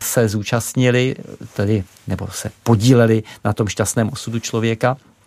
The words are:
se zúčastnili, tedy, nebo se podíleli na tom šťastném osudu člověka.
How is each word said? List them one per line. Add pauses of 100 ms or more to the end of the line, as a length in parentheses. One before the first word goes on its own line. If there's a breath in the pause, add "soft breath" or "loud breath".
se
zúčastnili, (400)
tedy, (240)
nebo
se (120)
podíleli (200 loud breath)
na
tom
šťastném
osudu
člověka. (300)